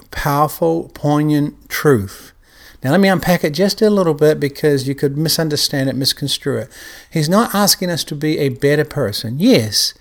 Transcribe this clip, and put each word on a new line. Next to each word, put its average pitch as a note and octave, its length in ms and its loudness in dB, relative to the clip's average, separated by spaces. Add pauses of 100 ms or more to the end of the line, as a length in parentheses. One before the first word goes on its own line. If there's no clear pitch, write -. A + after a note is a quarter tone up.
powerful, D3 880 -2
poignant D3 720 0
truth. - 640 0 (520)
Now, C3 80 0
let F#3 100 4
me G3 80 4
unpack F3+ 340 2
it E3 80 0
just F#3 300 0
a G#3+ 100 4
little F3+ 240 2
bit D3+ 240 2
because C#3+ 480 0
you C#3 80 -4
could C#3 220 -2
misunderstand D3+ 680 -2
it, B2+ 80 -4
misconstrue C3+ 640 -4
it. A2 100 -8 (420)
He's D#3 180 0
not G#3+ 240 2
asking F#3+ 380 0
us D#3 140 -4
to D#3 100 -8
be D#3 240 -2
a C#3 100 0
better C#3+ 360 0
person. A2+ 540 -4
Yes, D#3+ 600 2